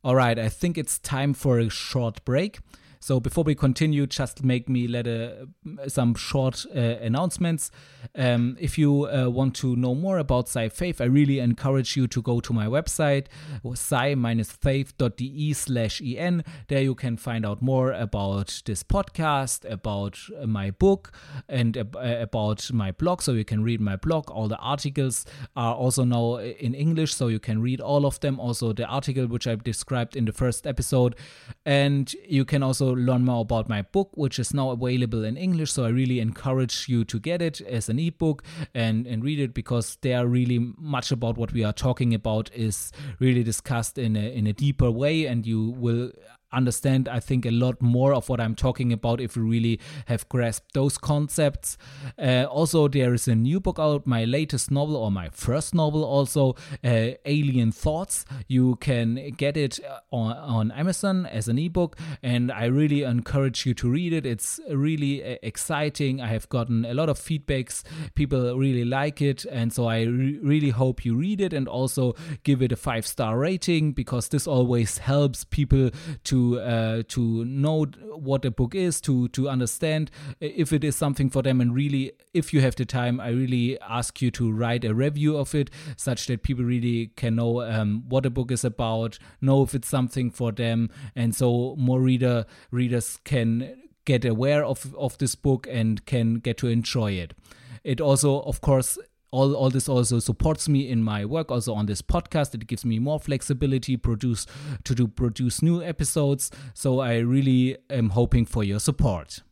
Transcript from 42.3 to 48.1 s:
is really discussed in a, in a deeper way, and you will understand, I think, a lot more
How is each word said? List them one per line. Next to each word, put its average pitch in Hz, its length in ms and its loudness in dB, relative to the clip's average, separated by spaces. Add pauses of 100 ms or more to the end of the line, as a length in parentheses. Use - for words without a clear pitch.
is 110 380 -4 (300)
really 123 240 4
discussed 117 520 -4
in 113 200 0
a, 107 160 -2
in 107 160 0
a 107 40 0
deeper 135 380 2
way, 147 360 0
and 117 200 -2
you 113 320 0
will 120 320 0 (420)
understand, 131 560 2
I 123 120 -2
think, 127 260 -2
a 117 60 0
lot 120 280 2
more 123 320 4